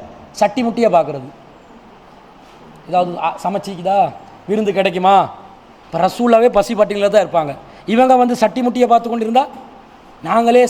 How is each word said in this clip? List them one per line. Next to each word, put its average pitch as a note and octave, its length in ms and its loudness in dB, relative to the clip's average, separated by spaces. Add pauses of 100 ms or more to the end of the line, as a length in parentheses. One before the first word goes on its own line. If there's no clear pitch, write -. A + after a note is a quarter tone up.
(320)
சட்டி G#3 320 -2
முட்டியை A#3 280 0
பார்க்கறது, D3 380 -2 (1600)
ஏதாவது, F3 300 -2
ஆ, E3 240 -4
சமைச்சிக்குதா, F#3+ 680 -2 (380)
விருந்து G#3 260 -2
கிடைக்குமா? F#3 560 2 (560)
இப்ப E3 220 -2
ரசூலாவே A#3 420 2
பசி G3+ 260 0
பட்டினியில G3+ 340 0
தான் G3+ 160 2
இருப்பாங்க. D3+ 300 -4 (300)
இவங்க B3+ 300 4
வந்து B3 200 2
சட்டி A#3+ 260 0
முட்டியை B3 260 0
பார்த்து A#3 220 2
கொண்டு A3+ 140 -4
இருந்தா, A#3+ 240 0 (760)
"நாங்களே A#3 460 2